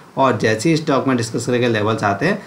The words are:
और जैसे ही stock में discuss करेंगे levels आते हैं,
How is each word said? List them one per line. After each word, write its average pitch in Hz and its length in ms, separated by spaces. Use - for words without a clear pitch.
और 131 220
जैसे 110 300
ही 160 80
stock 143 320
में 131 80
discuss 117 300
करेंगे 123 220
levels 110 360
आते 101 220
हैं, 208 200